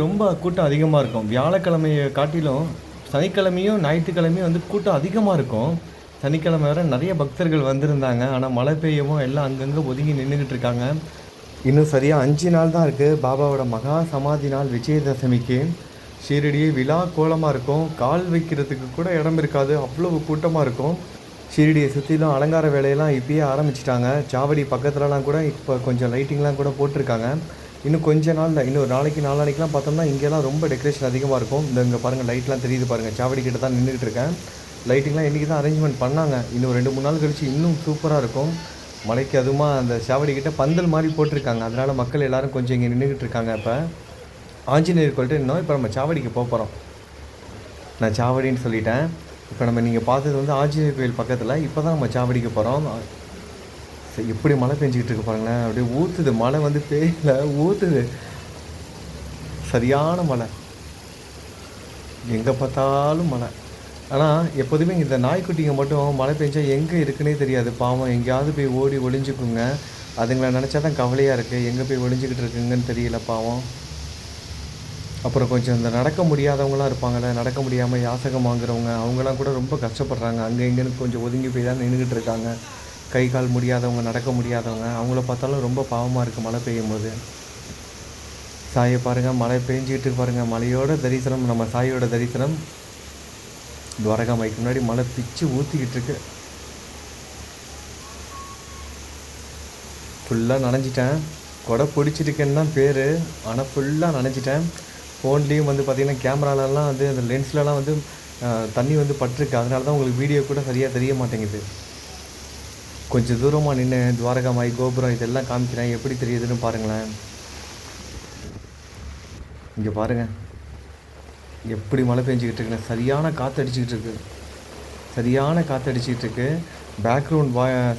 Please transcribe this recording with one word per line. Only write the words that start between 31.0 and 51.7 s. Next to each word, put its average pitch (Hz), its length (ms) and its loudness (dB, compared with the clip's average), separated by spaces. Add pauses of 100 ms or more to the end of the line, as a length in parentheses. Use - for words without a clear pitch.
அதிகமா 131 240 2
இருக்கும். 131 320 0
இந்த 123 200 4
இங்க 123 160 2
பாருங்க, 123 280 0
லைட்லாம் 127 340 0
தெரியுது 127 220 2
பாருங்க. 113 300 0
சாவடி 127 240 0
கிட்ட 123 160 0
தான் 127 200 0
நின்னுகிட்டு 127 300 2
இருக்கேன். 131 260 0 (540)
லைட்டிங்லாம் 143 400 2
இன்னைக்கு 151 200 0
தான் 156 140 2
அரேஞ்ச்மெண்ட் 151 400 2
பண்ணாங்க. 143 340 2 (180)
இன்னும் 123 220 2
ரெண்டு, 127 160 2
மூணு 135 140 0
நாள் 156 160 2
கழிச்சு 151 280 0
இன்னும் 160 320 2
சூப்பரா 151 400 0
இருக்கும். 131 260 0 (600)
மலைக்கு 131 300 0
அதுவுமா 139 280 4 (100)
அந்த 123 180 2 (120)
சாவடி 139 280 2
கிட்ட 139 220 -2
பந்தல் 165 380 2
மாதிரி 160 220 2
போட்டிருக்காங்க. 143 520 0
அதனால 131 240 0
மக்கள் 127 340 0
எல்லாரும் 131 300 0
கொஞ்சம் 127 200 2
இங்க 123 160 2
நின்னுகிட்டு 127 320 0
இருக்காங்க. 117 320 -2
இப்ப 110 200 0 (1000)
ஆஞ்சநேயர் 160 420 4
கோயில்கிட்ட 131 260 2
நின்னோம். 135 200 0
இப்ப 147 140 2
நம்ம 120 200 0
சாவடிக்கு 135 420 -2
போப் 123 140 0
போறோம். 107 200 -2 (1300)
நான் 110 180 2
சாவடின்னு 127 460 2
சொல்லிட்டேன். 113 420 2 (460)
இப்ப - 120 -2
நம்ம, 117 160 2
நீங்க 117 300 2
பார்த்தது 139 300 2
வந்து 143 220 0
ஆஞ்சநேயர் 147 360 2
கோயில் 123 220 0
பக்கத்துல. 120 360 0 (120)
இப்ப 139 120 -4